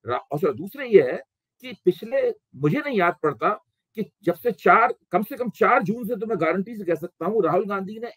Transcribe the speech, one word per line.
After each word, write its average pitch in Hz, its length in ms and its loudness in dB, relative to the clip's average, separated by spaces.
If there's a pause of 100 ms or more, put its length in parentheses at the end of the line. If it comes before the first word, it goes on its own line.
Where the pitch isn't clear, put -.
रा-, - 260 -6
और 147 220 -2
दूसरा 202 300 -10
ये 165 280 6
है 180 100 -8 (380)
कि 254 240 -16
पिछले, 254 500 0 (220)
मुझे 151 220 0
नहीं 285 200 -2
याद 175 240 2
पड़ता 156 420 -2 (300)
कि 220 100 -6 (180)
जब 170 120 0
से - 180 -4
चार, 196 420 4 (180)
कम 190 100 0
से 262 140 -10
कम 226 140 -6
चार 226 320 2
जून 208 260 -4
से 240 80 -4
तो 214 100 -6
मैं 214 140 -2
guarantee 185 360 -2
से 208 80 -10
कह 170 100 0
सकता 165 320 -8
हूं, 208 180 0
राहुल 180 220 0
गांधी 196 320 -8
ने 226 180 -10